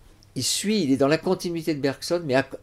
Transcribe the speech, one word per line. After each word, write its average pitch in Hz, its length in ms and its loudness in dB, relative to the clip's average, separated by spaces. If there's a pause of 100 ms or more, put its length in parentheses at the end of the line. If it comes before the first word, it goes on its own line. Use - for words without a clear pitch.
(360)
il 131 80 -4
suit, 208 400 0
il 131 80 2
est 135 60 2
dans 135 100 4
la 156 100 4
continuité 170 560 -2
de 147 60 -4
Bergson, 139 460 -2
mais 131 100 0
à, 135 120 2 (160)